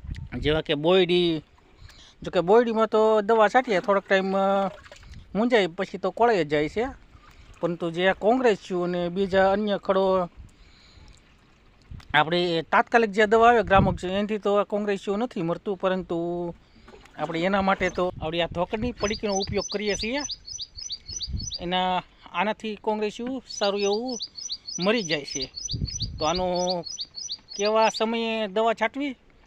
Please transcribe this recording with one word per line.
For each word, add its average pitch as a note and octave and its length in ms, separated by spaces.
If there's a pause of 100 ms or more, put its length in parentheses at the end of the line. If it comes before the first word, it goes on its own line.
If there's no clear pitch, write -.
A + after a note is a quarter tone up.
(400)
જેવા D3+ 220
કે D#3+ 120
બોયડી. E3+ 680 (800)
જો E3+ 100
કે F3+ 100
બોયડીમાં A3 460
તો A3 340
દવા G#3+ 260
છાંટીએ B3 320
થોડોક G3 280
ટાઈમ, F#3+ 300
અ, G3 300 (680)
મૂંઝાય A3 320
પછી F#3 300
તો F#3 140
કોળાઈ A3 320
જ D3 40
જાય D3+ 220
છે, A3+ 160 (760)
પરંતુ E3+ 320
જે F3+ 160
આ F#3 60
કોંગ્રેસિયું G#3 680
અને F3 260
બીજા F#3+ 420
અન્ય G3+ 260
ખડો F#3+ 520 (1800)
આપણે E3 480
તાત્કાલિક A3+ 480
જે G#3 160
દવા A3+ 240
આવે A#3 140
ગ્રામક F#3+ 360
છે F3+ 80
એનાથી G3+ 300
તો G3+ 180
આ G3+ 80
કોંગ્રેસિયું G3+ 560
નથી A#3 220
મરતું, E3+ 360
પરંતુ F3 760 (640)
આપણે E3 220
એના G3 220
માટે F#3+ 280
તો F3+ 320
આપણી E3 200
આ E3 60
ધોકડની G#3+ 440
પડીકીનો G#3 420
ઉપયોગ G3 400
કરીએ G3+ 220
છીએ. A#3+ 260 (1400)
એના, F#3 420 (320)
આનાથી G#3 420
કોંગ્રેસિયું A3 720
સારું G3+ 320
એવું G#3+ 360 (640)
મરી G#3 240
જાય D3+ 220
છે. - 260 (680)
તો D#3 60
આનો F3+ 200 (1120)
કેવા G#3+ 340
સમયે A3+ 580
દવા A3 260
છાંટવી, C4 420 (320)